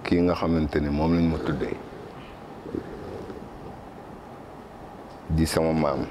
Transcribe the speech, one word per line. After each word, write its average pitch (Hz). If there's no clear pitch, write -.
kii 87
nga 87
xamante 80
ni 73
moom 78
lañ 85
ma 76
tuddee -
di 80
sama 80
maam 71